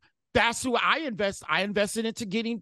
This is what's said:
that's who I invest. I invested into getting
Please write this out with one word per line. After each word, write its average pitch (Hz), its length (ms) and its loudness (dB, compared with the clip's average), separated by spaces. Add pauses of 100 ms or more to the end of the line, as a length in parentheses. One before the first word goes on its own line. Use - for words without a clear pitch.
(320)
that's 226 320 2
who 254 100 -2
I 196 240 4
invest. 208 500 -4
I 160 140 2
invested 208 440 0
into 226 200 -6
getting 226 360 -2